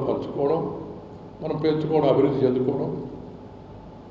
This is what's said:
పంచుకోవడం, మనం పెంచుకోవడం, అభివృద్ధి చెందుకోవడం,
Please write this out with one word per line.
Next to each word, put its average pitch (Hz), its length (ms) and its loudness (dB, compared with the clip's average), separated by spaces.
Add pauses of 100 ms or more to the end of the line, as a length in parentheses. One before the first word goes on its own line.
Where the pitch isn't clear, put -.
పంచుకోవడం, 143 520 0 (800)
మనం 165 220 -2
పెంచుకోవడం, 151 480 4
అభివృద్ధి 135 320 6
చెందుకోవడం, 123 460 2 (1200)